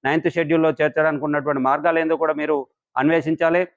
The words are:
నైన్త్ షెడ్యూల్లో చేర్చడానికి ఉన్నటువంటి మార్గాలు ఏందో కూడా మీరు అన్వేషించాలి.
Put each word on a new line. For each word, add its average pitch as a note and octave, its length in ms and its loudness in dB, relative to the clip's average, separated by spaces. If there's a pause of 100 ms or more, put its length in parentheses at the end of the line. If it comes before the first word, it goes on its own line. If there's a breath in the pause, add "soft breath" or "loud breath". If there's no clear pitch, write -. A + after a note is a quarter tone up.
నైన్త్ D#3 320 0
షెడ్యూల్లో D#3+ 440 2
చేర్చడానికి D3+ 480 0
ఉన్నటువంటి C#3+ 400 -2
మార్గాలు E3 360 2
ఏందో D#3+ 200 0
కూడా D#3 180 0
మీరు D3 160 0 (380)
అన్వేషించాలి. E3 680 0 (160)